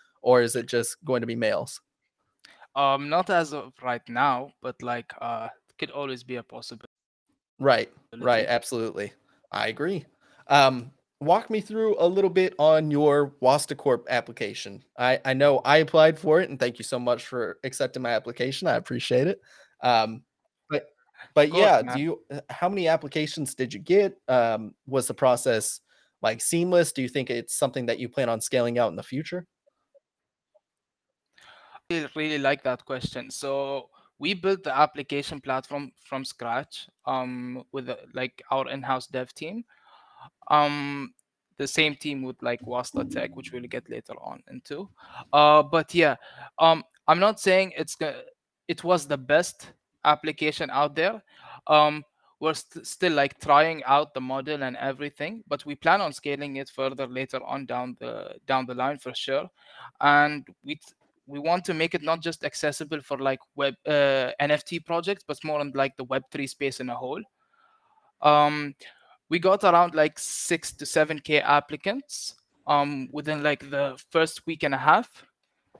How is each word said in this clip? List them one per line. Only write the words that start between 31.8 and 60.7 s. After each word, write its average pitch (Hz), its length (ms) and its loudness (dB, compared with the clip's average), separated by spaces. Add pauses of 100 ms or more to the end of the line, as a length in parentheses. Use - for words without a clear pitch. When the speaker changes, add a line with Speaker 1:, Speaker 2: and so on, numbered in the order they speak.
Speaker 2:
I 160 240 -4
really 156 240 -4
like 139 260 0
that 127 200 -4
question. 127 460 -8
So 139 580 -6 (300)
we 180 160 -2
built 185 280 -2
the 135 140 -4
application 143 640 0
platform 135 520 -6 (120)
from 135 200 -8
scratch, - 640 -8 (180)
um, 127 680 -6
with, 127 160 -10
uh, 123 80 -6 (160)
like, 127 380 -8
our 135 180 -2
in-house 131 380 -4
dev 127 260 -8
team. 208 320 -12 (840)
Um, 143 640 0 (420)
the 139 100 -6
same 151 300 0
team 143 260 -8
with, 127 200 -10
like, 120 240 -4
Wasta 123 380 -6
Tech, 120 320 -8
which 127 160 -16
we'll 123 100 -12
get 123 260 -12
later - 320 -12
on - 300 -16
into. 147 400 -14 (420)
Uh, 147 300 8
but 151 320 0
yeah, 151 220 4 (420)
um, 160 260 4 (220)
I'm 165 140 6
not 214 200 2
saying 190 360 4
it's 160 180 -6
go-, - 280 -8 (440)
it - 180 -6
was 165 240 2
the 147 100 -2
best 143 540 0 (320)
application 151 680 0
out 143 240 0
there. 196 280 -2 (460)
Um, 151 360 4 (360)
we're 156 140 0
st-, - 320 -14
still, 180 260 -2
like, 139 280 0
trying 156 440 2
out 147 280 2
the 131 80 -8
model 135 420 -6
and 123 140 -6
everything, 143 720 -8
but 143 160 -6
we 147 100 -8
plan 185 280 2
on 151 100 -4
scaling 143 440 -8
it 135 120 -10
further 135 380 -6
later 127 380 -8
on 135 220 -8
down 123 320 -6
the, 113 380 -12 (100)
down 131 200 0
the 123 80 -10
line 131 240 -4
for 127 160 -12
sure. 147 340 -4 (520)
And 147 460 4 (180)
we 143 120 -10